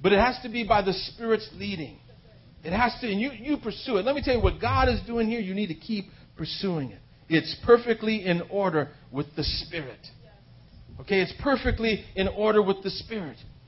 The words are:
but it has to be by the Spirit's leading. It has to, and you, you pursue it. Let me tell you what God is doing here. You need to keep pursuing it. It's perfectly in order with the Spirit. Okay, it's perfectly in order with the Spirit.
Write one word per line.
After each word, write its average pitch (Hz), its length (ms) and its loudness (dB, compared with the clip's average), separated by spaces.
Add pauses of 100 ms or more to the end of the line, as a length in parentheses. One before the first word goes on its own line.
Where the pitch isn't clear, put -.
but 190 120 4
it 196 60 6
has 247 240 2
to 247 60 -8
be 233 140 -4
by 208 180 4
the 190 120 0
Spirit's 226 600 -2
leading. 185 420 -8 (640)
It 160 80 -6
has 233 300 2
to, 233 100 -2
and 196 80 0
you, 208 140 -2
you 254 240 -2
pursue 226 400 -4
it. 185 80 2
Let 269 100 2
me 285 80 -4
tell 262 120 2
you 226 60 0
what 175 200 2
God 262 260 4
is 233 140 0
doing 233 260 -2
here. 226 140 -2
You 190 120 -4
need 208 140 -2
to 160 80 -4
keep 202 300 -6 (320)
pursuing 160 540 -4
it. - 80 -18 (280)
It's 156 380 0
perfectly 226 600 4
in 175 240 2
order 185 380 0 (240)
with 143 240 -6
the 151 80 -4
Spirit. - 640 -8 (920)
Okay, 196 180 2
it's 185 140 0 (100)
perfectly 233 600 0 (100)
in 190 140 0
order 214 320 4
with 196 200 0
the 196 80 -4
Spirit. 180 460 -8 (320)